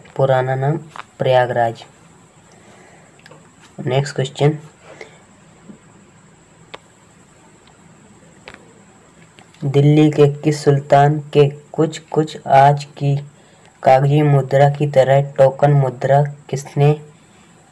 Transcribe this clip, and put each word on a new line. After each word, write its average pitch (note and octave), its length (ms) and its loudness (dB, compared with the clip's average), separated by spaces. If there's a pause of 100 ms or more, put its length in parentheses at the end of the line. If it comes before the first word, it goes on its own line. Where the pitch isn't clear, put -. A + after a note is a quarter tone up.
(160)
पुराना C3 380 -2
नाम C#3 220 -4 (420)
प्रयागराज। B2 680 -2 (1900)
Next C3+ 360 -4
question, C#3+ 440 -4 (4000)
दिल्ली D3 480 2
के D3 240 2
किस D3+ 300 -6
सुल्तान C#3+ 540 2 (140)
के C#3+ 160 4 (240)
कुछ D#3+ 260 -4 (120)
कुछ - 360 -6
आज C#3 380 2 (140)
की C#3+ 180 -2 (680)
कागजी C#3 400 4
मुद्रा C#3 480 2
की D3 200 -4
तरह C3+ 300 2 (180)
token C#3 340 2
मुद्रा C3+ 500 0 (280)
किसने C#3+ 440 -2 (760)